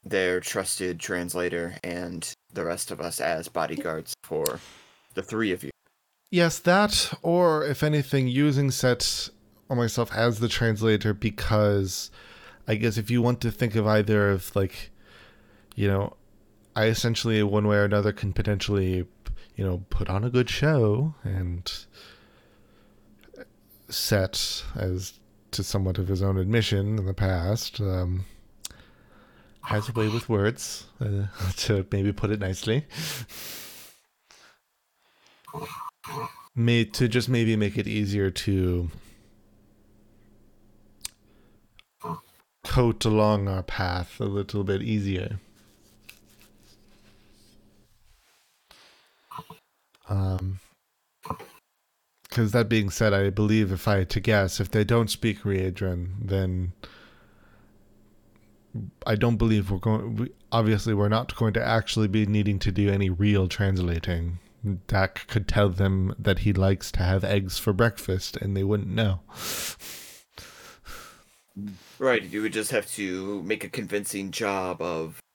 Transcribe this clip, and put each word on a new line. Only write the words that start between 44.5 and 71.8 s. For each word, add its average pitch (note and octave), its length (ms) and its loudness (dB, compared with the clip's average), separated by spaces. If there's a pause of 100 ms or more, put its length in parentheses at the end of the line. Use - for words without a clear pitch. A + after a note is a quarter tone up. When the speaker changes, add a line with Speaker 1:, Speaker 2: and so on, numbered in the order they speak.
Speaker 2:
bit G2 180 0
easier. G2 580 -2 (4000)
Um, F#2+ 520 -2 (1700)
'cause A2 220 2
that A#2 180 2
being A2 200 2
said, G#2+ 240 2
I G2 160 4
believe G#2+ 420 4
if F#2 160 -2
I G2+ 120 4
had F2+ 120 0
to G#2+ 80 0
guess, G2 400 2
if F#2+ 100 -2
they G#2+ 140 2
don't A#2 260 2
speak - 340 -2
Riedran, F#2 640 -2 (120)
then F#2 520 -2 (2250)
I A2+ 80 2
don't A#2 220 2
believe G#2+ 340 2
we're F#2+ 60 0
going, A2 400 0
we, A#2+ 140 -4 (200)
obviously A2 420 2
we're G2+ 160 2
not A2+ 260 0
going A2 180 2
to A2+ 120 0
actually A2 420 2
be G#2+ 180 2
needing G#2 340 2
to G2+ 120 2
do G2+ 200 2
any G2 180 2
real G2 380 4
translating. F2 920 0 (480)
Dak - 400 0
could G#2 200 -2
tell G#2 220 4
them F#2+ 500 2
that F#2+ 200 2
he G#2 120 2
likes F#2+ 420 2
to - 100 0
have F#2 200 2
eggs G2 340 0
for - 140 0
breakfast G2 640 0
and G2 200 -4
they G2 60 0
wouldn't G2+ 260 0
know. G2+ 320 0 (2750)